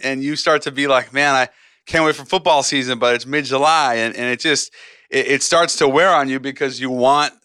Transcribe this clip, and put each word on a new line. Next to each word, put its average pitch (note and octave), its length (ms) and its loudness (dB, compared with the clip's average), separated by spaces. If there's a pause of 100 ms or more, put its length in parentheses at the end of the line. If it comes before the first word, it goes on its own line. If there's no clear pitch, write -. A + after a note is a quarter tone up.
and C3+ 180 -6
you D3 140 -6
start D3+ 280 0
to D3 80 -8
be C#3 160 -4
like, B2 260 0
"Man, C#3+ 220 0
I C3 120 2 (380)
can't E3 180 0
wait D3+ 120 2
for C#3 100 -16
football D#3+ 380 2
season," B2+ 360 -4
but B2 160 2
it's A#2 100 -6
mid-July, C#3 720 0
and, A2+ 180 -2
and A#2+ 120 -6
it B2 160 -4
just, D3+ 320 -2 (360)
it, C3+ 180 0
it C#3 160 0
starts E3+ 340 0
to D3+ 100 2
wear D#3+ 220 4
on D3 180 2
you C3 140 -6
because C3 400 -6
you C3 80 -6
want C3 420 2 (140)